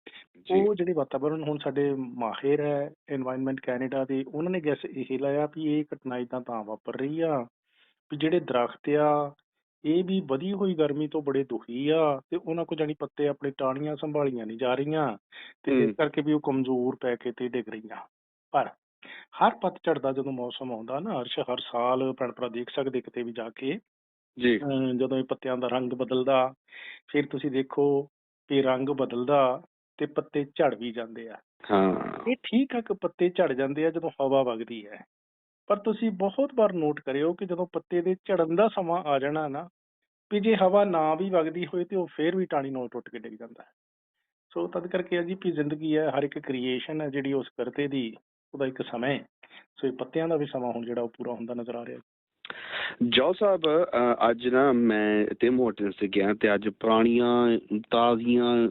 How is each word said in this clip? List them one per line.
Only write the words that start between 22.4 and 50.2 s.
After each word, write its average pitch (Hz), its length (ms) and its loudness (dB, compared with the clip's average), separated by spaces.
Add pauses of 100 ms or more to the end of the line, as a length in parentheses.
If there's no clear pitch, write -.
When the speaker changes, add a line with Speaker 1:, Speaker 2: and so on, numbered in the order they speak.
Speaker 2:
ਦੇਖ 120 220 -8
ਸਕਦੇ 131 300 -2
ਕਿਤੇ - 220 -8
ਵੀ 117 100 -6
ਜਾ 117 220 -8
ਕੇ, 143 240 -4 (600)
Speaker 1:
ਜੀ। 123 180 4
Speaker 2:
ਅਹ, 131 380 0
ਜਦੋਂ 131 240 0
ਇਹ 131 60 -2
ਪੱਤਿਆਂ 127 320 -4
ਦਾ 123 120 -2
ਰੰਗ 123 240 -2
ਬਦਲਦਾ, 131 600 2 (540)
ਫਿਰ 143 180 0
ਤੁਸੀਂ 143 240 -4
ਦੇਖੋ 139 580 2 (420)
ਵੀ 139 120 4
ਰੰਗ 131 260 2
ਬਦਲਦਾ 135 760 2 (360)
ਤੇ 147 80 -2
ਪੱਤੇ 147 380 -2
ਝੜ 139 300 2
ਵੀ 113 180 -8
ਜਾਂਦੇ 113 360 -10
ਆ। 104 80 -14 (340)
Speaker 1:
ਹਾਂ। 95 600 2
Speaker 2:
ਇਹ 262 60 2
ਠੀਕ 254 400 0
ਆ 233 40 0
ਕਿ 214 140 -4
ਪੱਤੇ 180 360 0
ਝੜ 175 220 2
ਜਾਂਦੇ 139 340 0
ਆ 165 40 4
ਜਦੋਂ 160 200 -4
ਹਵਾ 135 320 2
ਵਗਦੀ 113 440 -4
ਹੈ, 101 180 -18 (600)
ਪਰ 202 100 2
ਤੁਸੀਂ 220 340 -2
ਬਹੁਤ 196 440 -2
ਵਾਰ 214 180 4
ਨੋਟ 151 280 0
ਕਰਿਓ 143 320 0
ਕਿ 180 140 -6
ਜਦੋਂ 175 260 -4
ਪੱਤੇ 175 280 -2
ਦੇ 185 140 0
ਝੜਨ 170 420 0
ਦਾ 214 120 6
ਸਮਾਂ 175 340 -2
ਆ 147 160 2
ਜਾਣਾ 147 300 -2
ਨਾ, 151 200 -8 (640)
ਵੀ 208 80 0
ਜੇ 214 160 4
ਹਵਾ 190 280 6
ਨਾ 160 300 2
ਵੀ 190 160 -2
ਵਗਦੀ 165 360 0
ਹੋਏ 175 180 -4
ਤੇ 196 120 -6
ਉਹ 175 100 0
ਫੇਰ 160 300 -2
ਵੀ 185 100 0
ਟਾਹਣੀ 139 240 -2
ਨਾਲ 127 180 -6
ਟੁੱਟ 117 200 -12
ਕੇ 123 100 -14
ਡਿੱਗ 113 140 -14
ਜਾਂਦਾ 117 300 -18
ਹੈ। - 100 -20 (840)
ਸੋ 170 120 -2
ਤਦ 175 200 -6
ਕਰਕੇ 180 320 -2
ਆ 175 40 -2
ਜੀ 170 120 -6
ਵੀ 185 160 -4
ਜ਼ਿੰਦਗੀ 151 460 -2
ਹੈ, 151 220 0
ਹਰ 147 40 0
ਇੱਕ 143 160 -6
ਕ੍ਰੀਏਸ਼ਨ 131 640 -4
ਹੈ 151 80 -4
ਜਿਹੜੀ 139 240 -4
ਉਸ 135 160 -2
ਕਰਤੇ 131 400 -4
ਦੀ, 123 280 -4 (380)
ਉਹਦਾ 139 120 -2
ਇੱਕ 131 160 -6
ਸਮਾਂ 120 260 -4
ਹੈ। 135 160 -2 (560)
ਸੋ 139 60 -2
ਇਹ 131 60 0
ਪੱਤਿਆਂ 135 360 -4